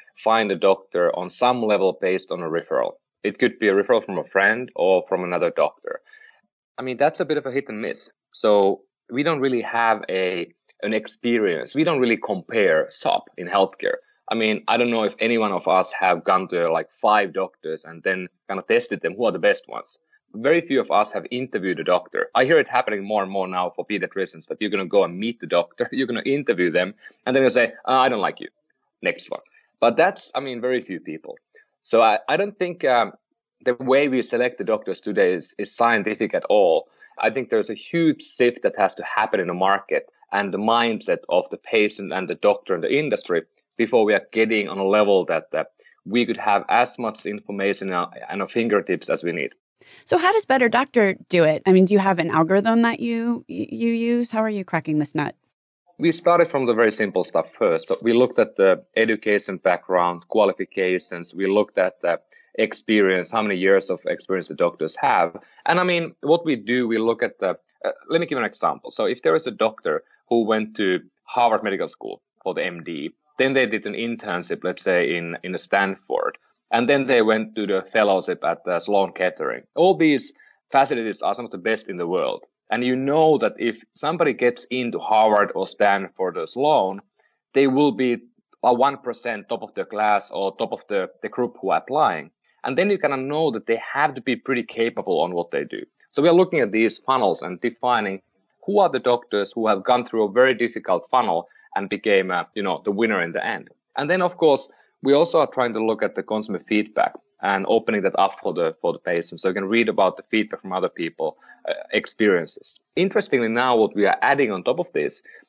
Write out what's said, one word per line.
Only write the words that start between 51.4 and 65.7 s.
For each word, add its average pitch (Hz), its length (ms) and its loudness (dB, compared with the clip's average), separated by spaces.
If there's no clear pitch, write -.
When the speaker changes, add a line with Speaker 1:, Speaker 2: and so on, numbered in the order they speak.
Speaker 2:
it? 156 220 2
I 190 80 6
mean, 185 100 8
do 185 100 2
you 202 60 6
have 190 200 2
an 165 100 -2
algorithm 202 540 2
that 233 180 0
you, 233 480 -4
you 233 420 -4
use? 233 400 0
How 220 100 -4
are 220 80 0
you 202 140 -4
cracking 156 360 -2
this 147 140 -2
nut? 147 220 -4
Speaker 1:
We 165 120 2
started 170 360 4
from 131 180 -2
the 117 80 4
very 110 180 4
simple 98 320 0
stuff - 240 -2
first. 85 340 2
We 117 120 2
looked 120 260 4
at 110 160 2
the 95 280 4
education 104 640 0
background, 87 680 0
qualifications. 92 1080 -2
We 95 120 -4
looked 104 300 0
at 92 240 0
the 85 180 0
experience, 101 760 0
how 113 100 -2
many 104 140 -2
years 95 340 2
of 92 160 -4
experience 87 420 -4
the 78 80 -12
doctors 80 400 -2
have. 92 420 0
And 170 140 2